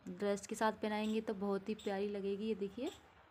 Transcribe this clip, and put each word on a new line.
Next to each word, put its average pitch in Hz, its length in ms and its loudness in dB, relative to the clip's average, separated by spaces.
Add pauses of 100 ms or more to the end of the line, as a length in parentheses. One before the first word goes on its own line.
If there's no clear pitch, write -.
ड्रेस 202 380 0
के - 80 -4
साथ 220 180 4
पहनाएंगे 214 480 2
तो 220 160 0
बहुत 196 320 0
ही 214 60 2
प्यारी 202 340 0
लगेगी। 202 380 -2
ये 220 80 2
देखिए, 202 360 -4 (400)